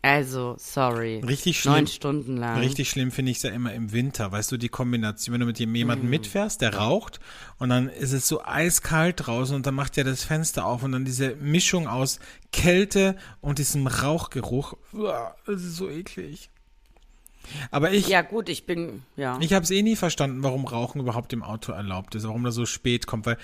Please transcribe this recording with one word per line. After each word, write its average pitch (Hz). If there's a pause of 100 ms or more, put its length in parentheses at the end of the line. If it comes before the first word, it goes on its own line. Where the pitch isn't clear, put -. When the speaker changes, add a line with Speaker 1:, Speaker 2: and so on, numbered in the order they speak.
Speaker 1:
Also, 131
sorry. 117
Speaker 2:
Richtig 139
schlimm. 143
Speaker 1:
Neun 151
Stunden 139
lang. 120
Speaker 2:
Richtig 131
schlimm 131
finde 127
ich's -
ja 131
immer 117
im 113
Winter. 120
Weißt 104
du, 131
die 117
Kombination, 117
wenn 120
du 123
mit 117
jemandem 117
Speaker 1:
Mhm. 127
Speaker 2:
mitfährst, 202
der 107
raucht 120 (400)
und 127
dann 127
ist 131
es 135
so -
eiskalt 165
draußen 127
und 131
dann 139
macht 135
der 143
das 131
Fenster 160
auf 120
und 135
dann 127
diese 131
Mischung 151
aus 131 (320)
Kälte 190 (260)
und 143
diesem 139
Rauchgeruch. 135 (200)
Uah, 190 (100)
das 202
ist 170
so 185
eklig. 160 (1200)
Aber 147
ich 196
Speaker 1:
Ja, 180
gut, 202
ich -
bin, 170 (120)
ja. 131
Speaker 2:
ich 165
hab's 180
eh 190
nie 220
verstanden, 139
warum 135
Rauchen 117
überhaupt 123
im 117
Auto 110
erlaubt 98
ist, 110
warum 110
das 120
so 120
spät -
kommt, 110
weil 117